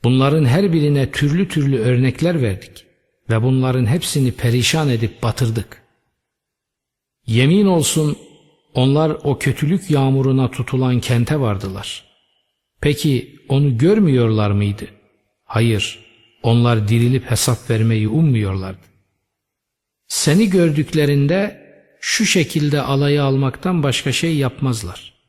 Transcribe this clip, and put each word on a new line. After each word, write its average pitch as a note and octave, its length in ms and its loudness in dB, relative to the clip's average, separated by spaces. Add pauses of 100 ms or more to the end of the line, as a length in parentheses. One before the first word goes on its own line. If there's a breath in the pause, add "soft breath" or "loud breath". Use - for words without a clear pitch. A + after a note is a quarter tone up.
Bunların C3+ 400 2
her E3 280 2
birine D3 380 0
türlü E3+ 380 0
türlü C#3 300 0
örnekler B2+ 640 0
verdik - 440 -6 (440)
ve A2 120 2
bunların C3 440 0
hepsini C3+ 460 0
perişan B2 560 0
edip A2+ 340 -2
batırdık. A2+ 600 -4 (1400)
Yemin C#3+ 400 4
olsun D#3 520 0 (560)
onlar D3 500 2
o C#3 140 0
kötülük D3+ 520 -2
yağmuruna C3+ 600 0
tutulan B2+ 500 -2
kente A#2+ 400 -2
vardılar. G2 640 -6 (760)
Peki C#3+ 680 -2
onu C3+ 300 2
görmüyorlar B2 720 2
mıydı? G2+ 360 -2 (580)
Hayır, A2+ 540 -2 (440)
onlar A#2 460 2
dirilip A#2+ 420 0
hesap A#2 400 -2
vermeyi A2 380 0
ummuyorlardı. G#2 800 -2 (1200)
Seni F#3+ 420 2
gördüklerinde D#3 1160 0 (320)
şu - 260 -2
şekilde D3 540 0
alaya C#3+ 440 0
almaktan C#3 580 -2
başka C3+ 300 -2
şey E3 240 -2
yapmazlar. A#2+ 760 -4 (140)